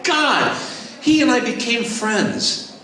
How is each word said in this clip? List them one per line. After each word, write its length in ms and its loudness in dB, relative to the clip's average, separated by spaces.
God. 540 0
He 200 4
and 100 6
I 80 4
became 440 -2
friends. 1000 -2